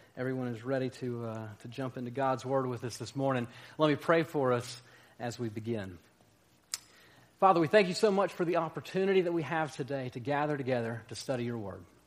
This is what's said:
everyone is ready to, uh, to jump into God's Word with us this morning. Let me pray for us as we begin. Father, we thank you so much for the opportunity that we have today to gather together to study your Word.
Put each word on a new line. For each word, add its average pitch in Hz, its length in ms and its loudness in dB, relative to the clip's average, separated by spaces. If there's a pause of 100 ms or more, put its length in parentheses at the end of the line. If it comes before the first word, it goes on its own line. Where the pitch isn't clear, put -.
(160)
everyone 127 320 -4
is 117 160 -8
ready 131 340 -2
to, 120 280 -4
uh, 110 200 -6 (160)
to 127 60 -14
jump 127 280 -8
into 123 140 -8
God's 131 340 0
Word 131 220 0
with 123 160 -4
us 120 140 -8
this - 180 -10
morning. 135 320 0 (320)
Let 156 100 6
me 147 60 6
pray 165 300 4
for 135 280 2
us - 300 -2 (380)
as 117 180 -6
we 120 100 -2
begin. 107 500 -6 (1400)
Father, 190 220 8
we 156 80 4
thank 208 180 8
you 180 80 -2
so 214 160 4
much 196 220 2
for 185 120 -2
the 165 120 2
opportunity 185 640 0
that 175 120 0
we 170 100 0
have 156 340 -2
today 135 320 -4
to 123 100 -10
gather 143 380 0
together 120 520 -2
to - 60 -12
study 123 300 -4
your 117 140 -4
Word. 92 260 -10 (220)